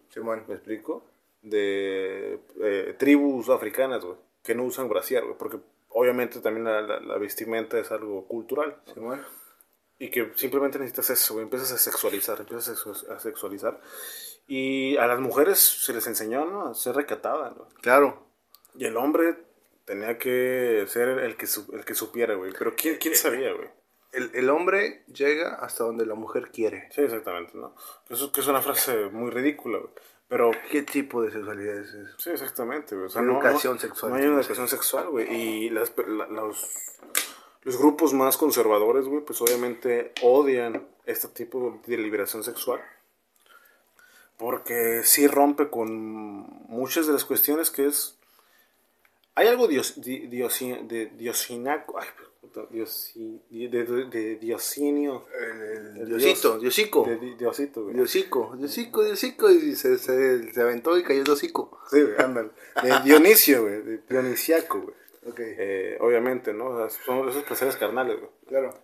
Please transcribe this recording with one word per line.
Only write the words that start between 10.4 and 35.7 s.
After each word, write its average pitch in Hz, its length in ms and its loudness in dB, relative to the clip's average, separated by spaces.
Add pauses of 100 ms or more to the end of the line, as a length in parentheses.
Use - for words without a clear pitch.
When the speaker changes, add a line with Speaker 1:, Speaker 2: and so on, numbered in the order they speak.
Speaker 2:
necesitas 127 300 -4
eso, 120 240 0
güey, 110 120 -6
empiezas 127 260 -4
a 123 60 -4
sexualizar, 104 640 -2
empiezas 117 300 -10
a 117 40 -10 (100)
sexu-, - 260 -12
a 98 100 -12
sexualizar. 101 600 -8 (680)
Y 135 500 -2
a 120 100 4
las 120 120 0
mujeres 135 400 2
se - 340 2
les 113 120 -4
enseñó, 113 400 -4
¿no? 185 220 -8
A 117 80 -10
ser 123 200 -4
recatada, 135 560 -4
¿no? - 160 -20 (140)
Speaker 1:
Claro. 131 420 4 (520)
Speaker 2:
Y 127 100 -6
el 113 120 -4
hombre 160 380 2 (500)
tenía 110 320 -6
que 127 680 0
ser 120 200 0 (120)
el 117 180 -4
que 107 100 -8
su-, - 260 -6
el 104 120 -12
que 110 100 -8
supiera, 110 400 -2
güey. 92 220 -6
Pero 113 180 -2
¿quién, 156 220 -2
quién 160 160 0
Speaker 1:
Eh, 156 40 2
Speaker 2:
sabía, 127 360 0
güey? 87 160 -10 (420)
Speaker 1:
El, 127 220 -6
el 127 160 2
hombre 185 580 2
llega 147 480 0
hasta - 300 -6
donde 113 200 -2
la 107 100 -4
mujer 110 360 -6
quiere. 104 400 -4
Speaker 2:
Sí, 143 100 -2
exactamente, 101 560 -2
¿no? - 160 -14 (360)
Eso, 131 220 -6
que 139 100 0
es 131 60 0
una 139 140 4
frase 127 500 0
muy 117 200 -6
ridícula, 127 480 -2
güey. - 120 -12 (360)
Pero 120 240 4 (200)
Speaker 1:
¿Qué 147 100 2
tipo 139 400 -2
de 107 100 0
sexualidad 104 460 -8
es 101 160 -14
eso? 101 240 -18
Speaker 2:
Sí, - 140 -8
exactamente, 135 640 -6
güey. 95 120 -6
O - 20 -12
sea, 117 120 -4
no, 123 120 4
no, 131 60 2
Speaker 1:
Educación 131 400 4
sexual, 113 320 -6
Speaker 2:
no 127 60 0
hay 139 60 2
una 147 140 6
Speaker 1:
no 135 60 6
sé. - 40 -4
Speaker 2:
educación 120 200 -4
sexual, 165 420 -2
güey. 123 240 -2
Y 113 360 -2
las 113 220 -2